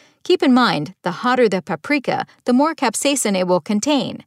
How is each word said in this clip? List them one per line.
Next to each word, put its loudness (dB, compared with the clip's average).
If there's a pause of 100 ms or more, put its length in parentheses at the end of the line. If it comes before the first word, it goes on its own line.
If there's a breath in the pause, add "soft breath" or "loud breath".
(280 loud breath)
Keep 2
in 4
mind, 2 (100)
the -4
hotter 2
the -2
paprika, -4 (180 soft breath)
the 0
more 2
capsaicin -2
it -2
will 0
contain. -4